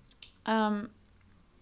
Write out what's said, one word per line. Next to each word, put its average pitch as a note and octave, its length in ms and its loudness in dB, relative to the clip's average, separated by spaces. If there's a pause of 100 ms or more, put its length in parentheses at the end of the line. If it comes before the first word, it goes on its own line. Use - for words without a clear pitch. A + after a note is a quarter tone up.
(420)
Um, G#3+ 400 2 (800)